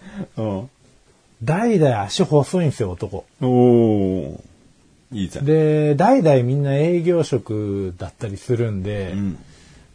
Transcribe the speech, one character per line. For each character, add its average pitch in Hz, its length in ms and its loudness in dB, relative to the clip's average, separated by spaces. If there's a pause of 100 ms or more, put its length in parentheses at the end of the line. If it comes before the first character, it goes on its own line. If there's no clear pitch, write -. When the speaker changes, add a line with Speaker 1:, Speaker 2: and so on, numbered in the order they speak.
(380)
Speaker 1:
う 113 60 -4
ん。 107 260 -6 (760)
Speaker 2:
代 196 360 0
々 127 240 2
足 101 200 -2
細 151 380 2
い 160 60 0
ん - 20 2
で - 60 -4
す - 80 -4
よ、 92 80 -4
男。 95 340 -10 (160)
Speaker 1:
お 127 40 -2
ー。 113 920 4 (720)
い 104 140 -4
い 82 40 -8
じ - 100 -10
ゃ - 20 -6
ん。 143 40 -4
Speaker 2:
で、 151 500 2
代 226 280 4
々 139 200 4
み 127 120 -2
ん 143 80 -2
な 139 120 -2
営 170 260 0
業 170 220 2
職 101 760 -4
だ 104 100 -10
っ - 60 -16
た - 140 -10
り 98 100 -10
す - 180 -4
る 113 160 -2
ん 95 120 -6
で、 98 280 -6
Speaker 1:
う 95 40 -8
ん。 98 220 -6 (580)